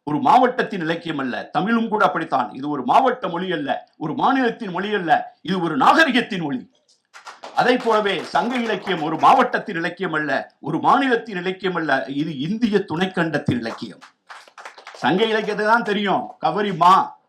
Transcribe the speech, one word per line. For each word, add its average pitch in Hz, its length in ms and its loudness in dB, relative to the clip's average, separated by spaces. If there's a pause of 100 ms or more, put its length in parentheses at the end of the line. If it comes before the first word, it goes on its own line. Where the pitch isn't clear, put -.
ஒரு 151 120 -2
மாவட்டத்தின் 190 600 2
இலக்கியம் 160 360 -4
அல்ல. 127 260 -4
தமிழும் 220 460 0
கூட - 160 2
அப்படித்தான். 156 460 0
இது 135 180 -8
ஒரு 135 140 -4
மாவட்ட 208 440 2
மொழி 175 240 -4
அல்ல, 143 460 -4
ஒரு 147 160 -6
மாநிலத்தின் 233 580 0
மொழி 190 220 -4
அல்ல, 175 180 0 (300)
இது 180 200 -2
ஒரு 160 160 -2
நாகரிகத்தின் 220 640 4
மொழி. 135 300 -6 (840)
அதை 226 220 4
போலவே 202 460 0
சங்க 214 320 -2
இலக்கியம் 202 460 -2
ஒரு 156 160 -4
மாவட்டத்தின் - 580 4
இலக்கியம் 170 380 -4
அல்ல, 147 460 -4
ஒரு 156 200 -4
மாநிலத்தின் 226 580 2
இலக்கியம் 185 380 -4
அல்ல, 147 320 0
இது 143 320 -6
இந்திய 202 400 0
துணைக்கண்டத்தின் 160 800 -2
இலக்கியம். 113 400 -10 (960)
சங்க 170 300 2
இலக்கியத்தை 214 420 0
தான் 226 180 4
தெரியும். 202 420 0 (140)
கவரி 190 340 -2
மா, 175 200 6 (360)